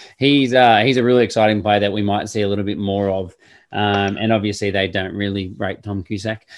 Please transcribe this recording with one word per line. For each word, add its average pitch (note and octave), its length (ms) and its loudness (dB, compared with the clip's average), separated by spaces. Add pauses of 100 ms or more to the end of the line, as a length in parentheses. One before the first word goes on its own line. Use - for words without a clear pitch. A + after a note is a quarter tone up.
(180)
he's, C3+ 360 2
uh, A#2+ 300 6
he's C3 120 2
a B2 80 2
really B2 180 4
exciting G#2+ 400 2
player G#2 180 2
that G2+ 120 0
we G#2 100 -4
might G2+ 260 -2
see G#2+ 140 -4
a G2+ 60 -2
little G2+ 160 -4
bit F#2+ 140 -4
more G2 320 -2
of. F#2+ 260 -6 (360)
Um, G2+ 440 0
and A2+ 160 -2
obviously G#2 400 -2
they G2 160 -2
don't F#2+ 260 -6
really G2 420 -6
rate F#2+ 280 -8
Tom G2 180 -6
Cusack. G#2+ 560 -8